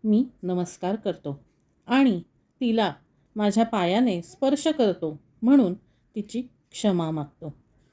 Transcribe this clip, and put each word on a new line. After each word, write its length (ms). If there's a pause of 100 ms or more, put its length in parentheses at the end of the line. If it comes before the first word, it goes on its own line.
मी 220 (160)
नमस्कार 540
करतो 480 (420)
आणि 340 (400)
तिला 320 (440)
माझ्या 280
पायाने 580
स्पर्श 440
करतो 540 (220)
म्हणून 320 (400)
तिची 280
क्षमा 680
मागतो. 440 (380)